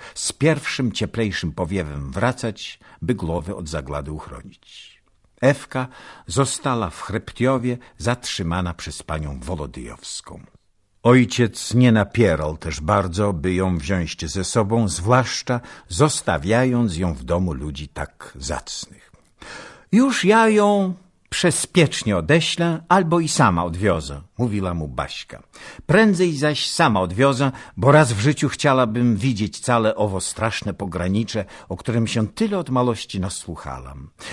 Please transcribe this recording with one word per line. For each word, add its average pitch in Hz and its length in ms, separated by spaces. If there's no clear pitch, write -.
z - 180
pierwszym 139 600
cieplejszym 98 600
powiewem 76 580
wracać, 113 680
by 127 120
głowy 87 420
od 87 120
zaglady 71 440
uchronić. - 920
Ewka 131 480
została 123 640
w - 100
Chreptiowie 123 800
zatrzymana 90 760
przez - 280
panią 76 380
Wolodyjowską. - 1000
Ojciec 120 720
nie 123 180
napierał 87 640
też 78 240
bardzo, 98 520
by 90 220
ją 92 240
wziąć 82 520
ze 95 140
sobą, 110 440
zwłaszcza 120 720
zostawiając 117 1080
ją 87 180
w 67 100
domu 87 280
ludzi 71 360
tak - 480
zacnych. - 760
„Już 240 320
ja 220 240
ją 202 460
przezpiecznie - 840
odeślę 160 720
albo 175 320
i 160 80
sama 90 360
odwiozę”, 82 580
mówiła 101 360
mu 78 140
Baśka. - 540
„Prędzej 180 500
zaś 147 340
sama 113 300
odwiozę, 127 520
bo 127 160
raz 143 200
w 101 80
życiu 143 280
chciałabym 120 680
widzieć 107 440
całe 117 360
owo 98 240
straszne - 540
pogranicze, 95 680
o 90 80
którym 113 300
się 107 220
tyle 202 300
od 156 120
malości 123 500
nasłuchałam. 69 920